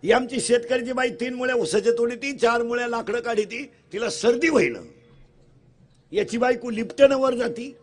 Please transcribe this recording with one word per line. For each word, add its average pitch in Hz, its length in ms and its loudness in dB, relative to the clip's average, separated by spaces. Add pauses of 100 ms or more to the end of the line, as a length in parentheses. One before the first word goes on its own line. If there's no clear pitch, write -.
ही 190 80 2
आमची 254 280 2
शेतकऱ्याची 247 540 0
बाई 254 160 0
तीन 254 240 -6
मुळ्या 254 220 -2
उसाच्या 208 420 2
तोडीती, 240 400 -4
चार 233 260 2
मुळ्या 240 240 -2
लाकडं 233 320 -2
काढीती, 233 520 -4 (220)
तिला 208 160 -4
सर्दी 247 380 2
होईना. 143 320 2 (1300)
याची 208 260 -2
बायको 247 320 0
लिफ्टनं 262 480 4
वर 262 160 2
जाती 240 500 -6